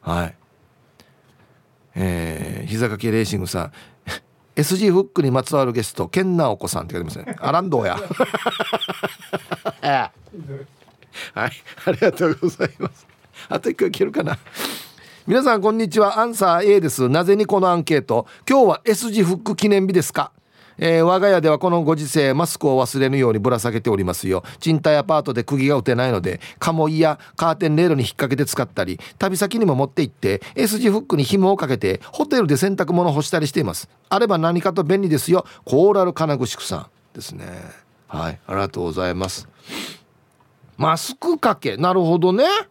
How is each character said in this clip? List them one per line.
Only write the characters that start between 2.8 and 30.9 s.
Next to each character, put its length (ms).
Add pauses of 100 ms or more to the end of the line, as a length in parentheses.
掛 140
け 100
レ 120
ー 20
シ 120
ン 40
グ 80
さ 160
ん。 80 (800)
「エ 80
ス 140
ジ 120
ー 40
フ 80
ッ 120
ク 80
に 120
ま 100
つ 140
わ 80
る 80
ゲ 100
ス 120
ト、 140
健 280
直 200
子 120
さ 120
ん」 40
っ 20
て 80
書 60
い 20
て 40
ま 40
す 80
ね。 220
ア 100
ラ 100
ン 80
ド 120
ー 60
や。 120 (1800)
<laughs> 300 (1200)
は 120
い、 60 (340)
あ 40
り 80
が 140
と 160
う 120
ご 80
ざ 180
い 120
ま 140
す。 160 (400)
あ 100
と 120
一 40
個 120
い 40
け 140
る 80
か 100
な。 160 (880)
「皆 160
さ 140
ん、 60
こ 100
ん 60
に 100
ち 100
は。 220
ア 40
ン 100
サ 240
ー 180
A 40
で 100
す。」 200
な 140
ぜ 100
に 120
こ 120
の 100
ア 60
ン 80
ケ 160
ー 40
ト。 260 (200)
「今 120
日 60
は 180
S 260
字 140
フ 100
ッ 80
ク 140
記 120
念 200
日 40
で 100
す 100
か？」 180 (480)
え 240
ー、 20
「我 140
が 120
家 100
で 80
は 100
こ 120
の 120
ご 140
時 100
世、 280
マ 120
ス 120
ク 100
を 100
忘 200
れ 100
ぬ 80
よ 140
う 20
に 60
ぶ 100
ら 100
下 120
げ 100
て 80
お 80
り 80
ま 80
す 160
よ。 160 (160)
賃 180
貸 160
ア 100
パ 160
ー 20
ト 100
で 100
釘 260
が 80
打 60
て 120
な 120
い 60
の 80
で、 180 (200)
鴨 320
居 100
や 180 (160)
カ 180
ー 40
テ 120
ン 80
レ 100
ー 20
ル 60
に 80
引 60
っ 20
掛 180
け 80
て 80
使 180
っ 60
た 160
り、 160 (180)
旅 200
先 200
に 60
も 100
持 120
っ 40
て 120
行 80
っ 40
て、 280 (120)
S 240
字 120